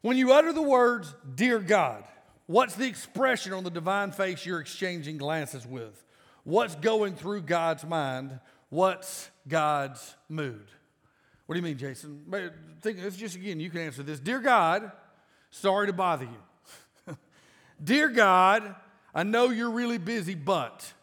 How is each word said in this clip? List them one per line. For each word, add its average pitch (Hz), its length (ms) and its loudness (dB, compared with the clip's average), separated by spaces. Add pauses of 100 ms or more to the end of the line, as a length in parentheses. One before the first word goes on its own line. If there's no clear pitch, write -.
When 254 160 2
you 254 160 6
utter 320 200 8
the 311 100 -2
words, 240 500 4 (220)
"Dear 226 240 2
God," 165 460 2 (420)
what's 202 300 2
the 247 100 -2
expression 240 640 -2
on 190 120 -6
the 180 60 -6
divine 185 420 -2
face 185 340 -4
you're 175 140 -4
exchanging 156 580 -8
glances 143 480 -6
with? 117 380 -14 (400)
What's 190 320 0
going 202 400 0
through 202 260 -8
God's 165 420 0
mind? 135 540 -4 (300)
What's 180 600 -2 (200)
God's 143 680 -2 (140)
mood? 127 420 -8 (760)
What 160 80 -8
do 175 40 -2
you 175 60 -4
mean, 151 140 -6
Jason? 143 500 -12
But 180 260 -8 (260)
think, 214 180 -6
it's 185 180 -8
just, 202 180 -10
again, 185 240 -8
you 165 120 -8
can 170 100 -6
answer 143 240 -8
this. 147 160 -10
"Dear 220 180 -4
God, 208 540 2 (580)
sorry 202 380 0
to 202 40 -2
bother 170 340 0
you." - 880 -20 (360)
<laughs> - 300 -20
"Dear 269 260 4
God, 202 680 6 (360)
I 160 120 0
know 233 260 4
you're 233 220 -2
really 240 260 -2
busy, 190 380 -4
but." 147 560 -2 (100)